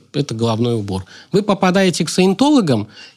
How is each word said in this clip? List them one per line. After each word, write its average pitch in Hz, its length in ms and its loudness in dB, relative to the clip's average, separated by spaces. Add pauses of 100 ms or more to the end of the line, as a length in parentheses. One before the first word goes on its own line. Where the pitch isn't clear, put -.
(120)
это 143 220 -6
головной 117 400 -2
убор. 98 300 -4 (280)
Вы 202 100 2
попадаете 190 640 0
к 151 60 -6
саентологам, 185 800 2 (280)